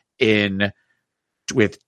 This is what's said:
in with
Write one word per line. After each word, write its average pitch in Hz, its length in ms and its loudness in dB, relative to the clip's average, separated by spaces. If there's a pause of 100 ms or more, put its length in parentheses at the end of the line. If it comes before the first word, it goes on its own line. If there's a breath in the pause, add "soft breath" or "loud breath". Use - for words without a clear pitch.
(200)
in 101 520 0 (840)
with 104 220 0 (100)